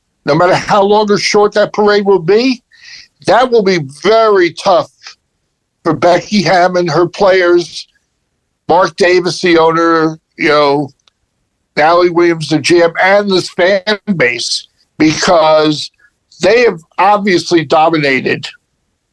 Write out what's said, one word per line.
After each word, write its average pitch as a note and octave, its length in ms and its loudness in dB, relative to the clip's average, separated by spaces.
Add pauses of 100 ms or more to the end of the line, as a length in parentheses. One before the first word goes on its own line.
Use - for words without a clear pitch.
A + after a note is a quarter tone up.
(260)
no D3 80 2
matter F3 220 2
how - 260 0
long G#3 300 2
or G3+ 80 0
short G#3 340 0
that G3+ 200 -2
parade G#3 320 0
will G3 140 0
be, A3+ 440 0 (640)
that A#3 240 2
will A3+ 120 2
be F#3 160 0 (220)
very G3+ 520 2
tough - 380 -2 (920)
for E3 100 0
Becky F3 480 0
Hammon, F3+ 460 0
her E3 200 0
players, F3 800 0 (840)
Mark E3+ 260 0
Davis, F3+ 460 0
the F3 160 0
owner, E3 600 0 (200)
you E3 100 -4
know, D3 420 0 (880)
Allie F3 320 2
Williams, E3 400 0
the D3+ 100 0
G E3+ 220 2
M, E3+ 200 0
and G3+ 280 0
this F3+ 200 -2
fan F#3 340 -2 (320)
base, A#2+ 520 -4 (300)
because D#3 920 0 (500)
they A3 220 2
have G3 160 0 (180)
obviously F3+ 680 0
dominated D#3 840 -2 (640)